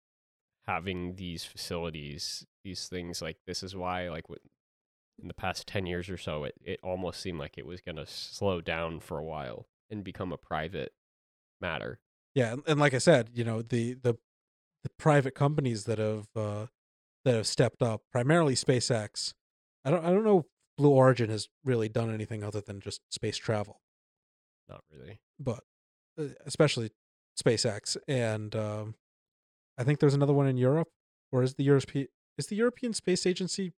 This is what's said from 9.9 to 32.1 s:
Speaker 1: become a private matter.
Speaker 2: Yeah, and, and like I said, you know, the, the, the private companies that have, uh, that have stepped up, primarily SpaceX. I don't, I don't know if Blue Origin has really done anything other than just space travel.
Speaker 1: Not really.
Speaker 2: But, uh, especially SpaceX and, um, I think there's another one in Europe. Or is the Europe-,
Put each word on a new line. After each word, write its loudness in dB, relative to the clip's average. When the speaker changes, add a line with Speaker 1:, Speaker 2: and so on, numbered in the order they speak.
Speaker 1:
become -8
a -6
private -6
matter. -6
Speaker 2:
Yeah, 0
and, -8
and 4
like 6
I 2
said, 6
you -2
know, -2
the, -2
the, 0
the -10
private 4
companies 0
that 0
have, -2
uh, -4
that 6
have 0
stepped 2
up, 0
primarily 4
SpaceX. 0
I 0
don't, 2
I 2
don't 4
know 6
if 0
Blue 6
Origin 8
has -4
really 0
done -2
anything -6
other -6
than -10
just -10
space -4
travel. -4
Speaker 1:
Not -20
really. -18
Speaker 2:
But, -6
uh, -6
especially 2
SpaceX 0
and, -2
um, -4
I -4
think 2
there's 6
another 4
one 4
in 2
Europe. 4
Or 2
is 0
the 0
Europe-, 4